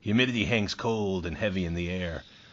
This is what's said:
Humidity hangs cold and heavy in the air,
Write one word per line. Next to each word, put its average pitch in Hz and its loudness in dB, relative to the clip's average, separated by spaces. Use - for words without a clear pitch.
Humidity 117 4
hangs 104 2
cold 101 0
and 82 -4
heavy 95 0
in 85 -2
the 85 -2
air, 87 -4